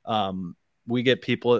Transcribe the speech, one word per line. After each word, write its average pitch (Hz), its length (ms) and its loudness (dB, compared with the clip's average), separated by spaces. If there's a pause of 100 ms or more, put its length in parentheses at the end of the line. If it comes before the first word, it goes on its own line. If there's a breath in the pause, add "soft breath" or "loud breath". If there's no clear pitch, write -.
Um, 95 500 -4 (320)
we 120 160 -2
get 123 180 2
people, 120 380 0